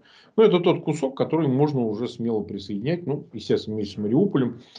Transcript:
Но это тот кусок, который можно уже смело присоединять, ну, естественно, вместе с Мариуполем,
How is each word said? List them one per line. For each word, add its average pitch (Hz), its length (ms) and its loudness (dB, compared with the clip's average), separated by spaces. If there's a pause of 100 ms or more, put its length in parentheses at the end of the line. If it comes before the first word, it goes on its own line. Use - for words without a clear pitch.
(360)
Но 220 80 6
это - 160 6
тот 175 240 2
кусок, 139 320 -2
который 151 320 0
можно 135 380 2
уже 110 220 -2
смело 113 340 -2
присоединять, 104 640 -6
ну, 143 280 -4
естественно, 107 420 -2
вместе 104 200 -6
с - 40 -18
Мариуполем, 120 640 0 (180)